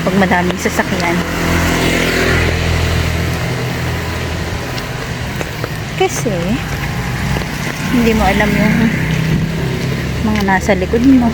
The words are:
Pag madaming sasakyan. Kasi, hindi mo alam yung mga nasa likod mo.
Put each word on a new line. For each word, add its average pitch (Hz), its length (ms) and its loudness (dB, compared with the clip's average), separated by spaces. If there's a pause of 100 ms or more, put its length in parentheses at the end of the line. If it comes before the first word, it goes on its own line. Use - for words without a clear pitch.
Pag 185 160 0
madaming 180 400 2
sasakyan. 180 560 -2 (4000)
Kasi, 262 400 0 (1600)
hindi 226 240 4
mo 196 80 4
alam 202 240 2
yung 208 260 4 (1500)
mga 214 160 2
nasa 196 320 2
likod 185 320 2
mo. 247 260 6